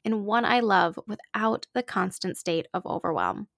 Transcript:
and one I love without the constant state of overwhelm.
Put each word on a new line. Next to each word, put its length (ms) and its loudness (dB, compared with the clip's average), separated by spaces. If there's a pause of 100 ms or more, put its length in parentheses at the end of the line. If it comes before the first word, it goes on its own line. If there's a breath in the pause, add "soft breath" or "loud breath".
and 220 0
one 200 2
I 160 4
love 440 4
without 720 -2
the 80 0
constant 540 -4
state 360 -2
of 140 -4
overwhelm. 720 -2